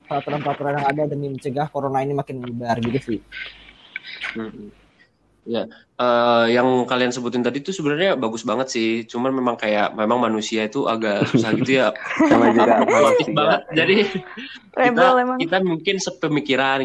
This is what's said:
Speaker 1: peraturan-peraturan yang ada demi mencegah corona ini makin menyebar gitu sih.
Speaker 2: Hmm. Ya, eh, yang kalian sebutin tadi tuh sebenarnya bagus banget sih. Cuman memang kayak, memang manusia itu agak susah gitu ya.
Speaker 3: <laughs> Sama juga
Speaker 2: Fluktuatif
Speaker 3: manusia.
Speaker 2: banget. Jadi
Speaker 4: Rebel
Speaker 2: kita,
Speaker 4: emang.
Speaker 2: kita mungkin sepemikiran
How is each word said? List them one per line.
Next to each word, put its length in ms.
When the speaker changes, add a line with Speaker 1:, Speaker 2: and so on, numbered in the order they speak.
Speaker 1:
peraturan-peraturan 720
yang 160
ada 160
demi 240
mencegah 400
corona 320
ini 80
makin 320
menyebar 400
gitu 160
sih. 200
Speaker 2:
Hmm. 320
Ya, 160
eh, 560
yang 320
kalian 240
sebutin 320
tadi 240
tuh 80
sebenarnya 400
bagus 320
banget 240
sih. 200
Cuman 240
memang 240
kayak, 400
memang 240
manusia 460
itu 180
agak 400
susah 320
gitu 140
ya. 140
Speaker 3:
<laughs> 340
Sama 240
juga 300
Speaker 2:
Fluktuatif 420
Speaker 3:
manusia. 80
Speaker 2:
banget. 280
Jadi 240
Speaker 4:
Rebel 340
Speaker 2:
kita, 140
Speaker 4:
emang. 160
Speaker 2:
kita 260
mungkin 320
sepemikiran 880